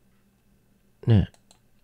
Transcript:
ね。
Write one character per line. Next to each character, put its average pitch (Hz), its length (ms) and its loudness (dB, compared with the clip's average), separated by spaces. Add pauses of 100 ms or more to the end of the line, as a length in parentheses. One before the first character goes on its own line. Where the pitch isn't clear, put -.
(1080)
ね。 110 240 0 (520)